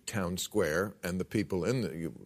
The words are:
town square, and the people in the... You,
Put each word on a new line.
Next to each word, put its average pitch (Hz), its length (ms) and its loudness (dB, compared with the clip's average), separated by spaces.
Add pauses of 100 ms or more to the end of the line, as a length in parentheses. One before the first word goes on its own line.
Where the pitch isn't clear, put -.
town 92 300 -2
square, 92 640 2
and 90 160 -2
the 90 60 0
people 95 400 0
in 127 160 2
the... 78 160 -4
You, 82 160 -4 (140)